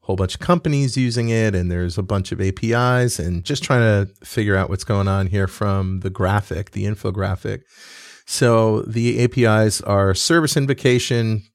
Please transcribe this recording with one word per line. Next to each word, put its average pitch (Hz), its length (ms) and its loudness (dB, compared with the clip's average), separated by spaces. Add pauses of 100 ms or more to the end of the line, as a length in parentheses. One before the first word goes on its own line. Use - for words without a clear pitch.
a - 40 -18
whole 98 100 -2
bunch 92 180 -2
of - 60 -12
companies 147 560 0
using 120 340 0
it, 110 240 2
and 90 160 0
there's 87 280 -2
a 101 40 -2
bunch 98 280 -2
of 87 100 -6
A 95 120 0
P 113 200 -2
Is, 123 460 2
and 85 240 -4
just 139 220 -6
trying 123 160 2 (260)
to - 60 -12 (120)
figure 104 300 -2
out 95 160 0
what's 95 140 -4
going 98 240 0
on 98 200 0
here 98 200 0
from 95 520 -2
the 95 100 -6
graphic, 95 640 -2
the 101 120 -6
infographic. 101 760 -4 (640)
So 113 560 2
the 117 380 -2
A 120 80 4
P 123 160 2
Is 110 360 4
are 98 340 2
service 160 420 2
invocation 123 840 0 (120)